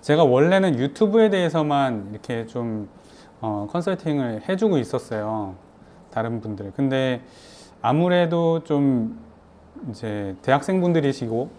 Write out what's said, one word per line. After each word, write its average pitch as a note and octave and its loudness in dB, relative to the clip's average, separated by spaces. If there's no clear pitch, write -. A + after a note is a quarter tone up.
제가 D#3 4
원래는 D3+ 4
유튜브에 G#3+ 2
대해서만 D3 0
이렇게 A2+ -8
좀, A2+ -6
어, G#2 -4
컨설팅을 D3+ -2
해주고 F#3+ 2
있었어요, G#2+ -4
다른 A2+ -4
분들. G#2 -10
근데 C3 0
아무래도 E3 2
좀 C3+ 0
이제 G#2 -6
대학생분들이시고 C#3+ 0